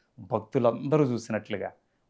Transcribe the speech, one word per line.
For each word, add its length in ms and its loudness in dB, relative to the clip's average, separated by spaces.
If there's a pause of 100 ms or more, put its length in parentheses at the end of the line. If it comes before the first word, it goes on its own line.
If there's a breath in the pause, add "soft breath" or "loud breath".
(180)
భక్తులందరూ 840 2
చూసినట్లుగా 680 -4 (380)